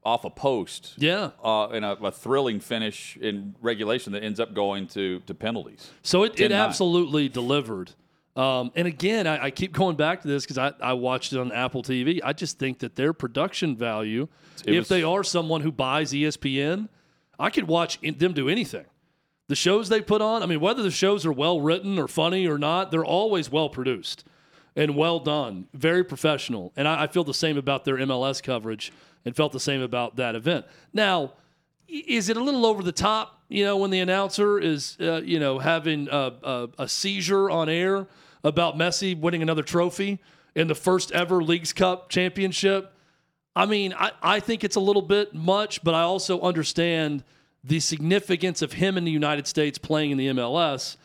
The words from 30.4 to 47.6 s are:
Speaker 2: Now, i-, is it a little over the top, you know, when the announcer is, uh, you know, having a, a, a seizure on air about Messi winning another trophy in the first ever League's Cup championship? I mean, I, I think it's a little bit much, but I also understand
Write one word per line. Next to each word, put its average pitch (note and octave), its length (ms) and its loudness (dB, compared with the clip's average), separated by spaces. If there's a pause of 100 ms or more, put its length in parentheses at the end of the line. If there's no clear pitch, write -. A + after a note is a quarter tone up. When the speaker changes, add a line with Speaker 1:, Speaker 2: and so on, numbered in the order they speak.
Speaker 2:
Now, F#3 400 2 (560)
i-, D#4+ 180 -10
is G#3+ 220 0
it A3+ 80 0
a A#3+ 60 0
little C4 220 2
over G#3+ 160 2
the F3 120 -2
top, G#3+ 560 -2
you G3+ 160 0
know, G3+ 100 2
when G3 160 2
the F#3 80 2
announcer G3 580 2
is, D#3 440 -2
uh, E3 200 0
you E3 160 0
know, C3+ 220 0
having D3+ 500 0
a, C3+ 320 -2
a, B2 280 -6 (100)
a C3 80 -6
seizure G3 640 0
on D#3+ 180 0
air F#3+ 400 2 (360)
about D3+ 320 2
Messi F3 440 0
winning E3+ 240 0
another D#3+ 180 2
trophy F3+ 580 0 (360)
in E3 120 2
the D#3 60 0
first F#3 380 0
ever F3 320 2
League's E3 300 0
Cup F#3 360 0
championship? F#3+ 800 0 (640)
I F#3+ 120 4
mean, G3+ 260 0
I, G#3+ 200 -2 (100)
I G3+ 160 4
think A3 240 -2
it's G#3 140 -2
a - 20 2
little G3 240 4
bit G3+ 320 0
much, G3 480 0
but E3 100 2
I E3 80 2
also F3+ 400 0
understand D#3+ 840 0 (400)